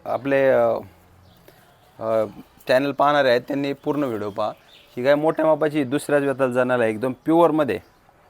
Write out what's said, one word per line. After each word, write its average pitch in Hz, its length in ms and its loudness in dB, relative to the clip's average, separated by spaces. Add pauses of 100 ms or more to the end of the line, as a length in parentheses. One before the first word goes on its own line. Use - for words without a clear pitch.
आपले, 135 440 0
अ, 117 300 2 (1200)
अ, 110 260 0 (420)
चॅनल 135 240 2
पाहणारे 143 380 2
आहेत 123 120 2
त्यांनी 139 320 -4
पूर्ण 147 300 -4
व्हिडिओ 107 260 -4
पहा. 107 220 -6 (460)
ही 123 60 -6
गाय 139 120 4
मोठ्या 156 300 0
मापाची, 156 380 0
दुसऱ्याच 143 400 -2
वेताला 131 300 -2
जाणारा 127 280 0
आहे, 110 100 0
एकदम 110 200 -4
प्युअरमध्ये, 151 680 2 (500)